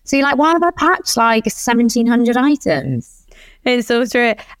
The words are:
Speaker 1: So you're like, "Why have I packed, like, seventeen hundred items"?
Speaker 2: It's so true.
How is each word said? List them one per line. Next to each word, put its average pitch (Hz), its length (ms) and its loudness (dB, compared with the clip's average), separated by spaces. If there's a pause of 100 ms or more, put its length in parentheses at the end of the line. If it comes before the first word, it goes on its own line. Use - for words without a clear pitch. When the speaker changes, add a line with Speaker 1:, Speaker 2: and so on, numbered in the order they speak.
Speaker 1:
So - 120 -2
you're 277 100 2
like, 277 100 -2
"Why 302 160 2
have 339 100 2
I 349 100 2
packed, 339 440 -2
like, 226 300 2
seventeen 233 600 0
hundred 240 300 2
items"? 165 880 -2 (380)
Speaker 2:
It's 247 240 0
so 240 160 2
true. 240 300 0 (260)